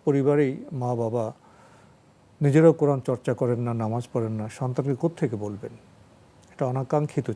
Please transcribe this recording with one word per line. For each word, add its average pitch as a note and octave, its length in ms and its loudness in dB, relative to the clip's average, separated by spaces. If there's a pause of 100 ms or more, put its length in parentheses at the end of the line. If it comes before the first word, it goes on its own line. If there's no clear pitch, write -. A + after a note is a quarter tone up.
পরিবারেই C#3 480 2 (280)
মা B2 140 -2
বাবা A#2 300 -2 (1160)
নিজেরাও D#3 320 8
কোরআন C#3+ 260 2
চর্চা B2 340 -2
করেন A#2+ 340 0
না, A#2 40 -2 (120)
নামাজ A2+ 200 -4 (100)
পড়েন A2+ 260 -2
না, G#2+ 60 -6 (140)
সন্তানকে C3 360 -2
কোত্থেকে D#3+ 400 -4
বলবেন? G#2 380 -8 (800)
এটা - 140 -6
অনাকাঙ্ক্ষিত C3+ 720 -2